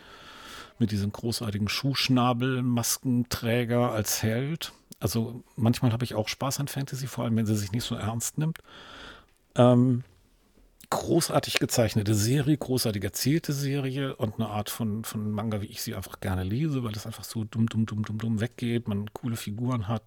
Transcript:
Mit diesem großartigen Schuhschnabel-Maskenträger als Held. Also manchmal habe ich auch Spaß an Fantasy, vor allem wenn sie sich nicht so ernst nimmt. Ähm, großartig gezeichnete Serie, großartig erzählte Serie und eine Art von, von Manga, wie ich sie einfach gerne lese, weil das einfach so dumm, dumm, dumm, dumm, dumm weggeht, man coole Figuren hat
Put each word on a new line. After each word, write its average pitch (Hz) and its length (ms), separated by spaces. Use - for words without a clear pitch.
Mit 107 140
diesem 101 200
großartigen 107 560
Schuhschnabel-Maskenträger 123 2250
als 107 300
Held. 127 500
Also 113 440
manchmal 117 380
habe 120 100
ich 117 100
auch 110 140
Spaß - 320
an 143 80
Fantasy, 135 400
vor 123 160
allem 117 140
wenn 113 100
sie 107 100
sich 101 140
nicht 117 140
so 117 100
ernst 110 420
nimmt. 160 220
Ähm, 123 480
großartig - 680
gezeichnete 110 540
Serie, 131 440
großartig 113 460
erzählte 147 500
Serie 139 640
und 110 200
eine 110 140
Art 104 200
von, 110 340
von 107 280
Manga, 107 300
wie 104 40
ich - 160
sie 110 140
einfach - 240
gerne 92 240
lese, 131 400
weil 110 80
das 107 160
einfach 110 160
so - 200
dumm, 110 240
dumm, 110 200
dumm, 107 160
dumm, 107 160
dumm 113 200
weggeht, 117 480
man 104 260
coole 117 220
Figuren 113 520
hat 113 200